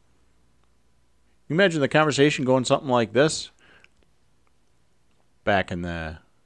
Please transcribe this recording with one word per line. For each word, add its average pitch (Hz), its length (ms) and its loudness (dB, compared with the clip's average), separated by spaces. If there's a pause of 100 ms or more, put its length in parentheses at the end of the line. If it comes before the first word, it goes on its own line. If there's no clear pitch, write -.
(1500)
You 147 60 -6
imagine 170 260 2
the 135 80 0
conversation 151 560 2
going 127 220 0
something 139 240 -2
like 117 240 0
this? 147 360 0 (1900)
Back 98 280 0
in 87 100 -6
the 82 360 -8 (260)